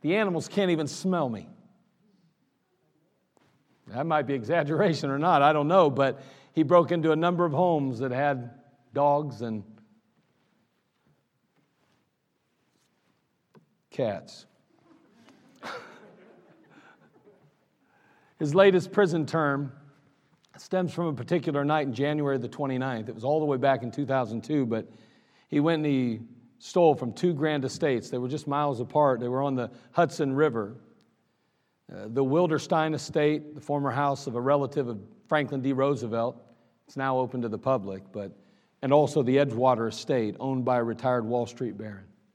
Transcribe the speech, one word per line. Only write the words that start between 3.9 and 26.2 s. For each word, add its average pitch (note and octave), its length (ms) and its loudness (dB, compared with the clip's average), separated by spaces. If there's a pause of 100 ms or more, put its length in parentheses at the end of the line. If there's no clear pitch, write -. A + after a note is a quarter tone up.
might D3+ 160 2
be C3 100 -2
exaggeration D3 800 0
or C#3 80 -2
not, D#3 240 4
I D#3 100 6
don't D3 140 2
know, E3+ 240 6
but C3 280 0 (380)
he D#3+ 60 4
broke E3 280 6
into D#3+ 200 2
a D#3 40 4
number E3+ 300 2
of D#3+ 60 0
homes C#3+ 480 0
that C3 100 -4
had B2+ 400 -2 (420)
dogs C#3+ 520 0
and A2 200 -6 (4000)
cats. - 560 -6 (1120)
<laughs> - 80 -14 (2750)
His D3 160 -2
latest F#3+ 360 6
prison E3 360 2
term C#3+ 440 0 (880)
stems F#3 340 -4
from F3 140 -4
a D#3 80 -2
particular C#3+ 500 -2
night D3+ 220 2
in C3 80 -6
January C#3+ 460 -2
the A#2+ 80 -8
twenty-ninth. C3 600 -4
It A#2 60 -10
was G#2+ 100 -12
all D3 160 0
the D#3 60 0
way C#3+ 120 0
back C3 260 2
in A#2 80 -8
two C#3+ 160 -6
thousand A#2 360 -2
two, D3 220 0
but A2+ 260 -4 (580)
he D3 100 0
went D#3 260 2
and D3 80 2
he A#2+ 280 -2 (360)